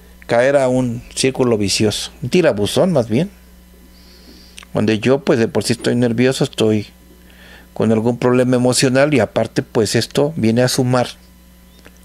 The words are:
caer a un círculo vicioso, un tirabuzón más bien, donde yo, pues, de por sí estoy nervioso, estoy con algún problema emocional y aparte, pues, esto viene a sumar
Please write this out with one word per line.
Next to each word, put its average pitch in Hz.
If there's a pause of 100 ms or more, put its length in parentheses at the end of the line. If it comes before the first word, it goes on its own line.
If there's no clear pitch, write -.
(260)
caer 127
a 131
un 127 (120)
círculo 127
vicioso, 104 (100)
un 127
tirabuzón 165
más 120
bien, 151 (1400)
donde 107
yo, 123
pues, 151
de 113
por -
sí -
estoy 123
nervioso, 123
estoy 110 (880)
con 113
algún 117
problema 123
emocional 127
y 127
aparte, -
pues, 110
esto 143
viene 113
a 127
sumar 127 (960)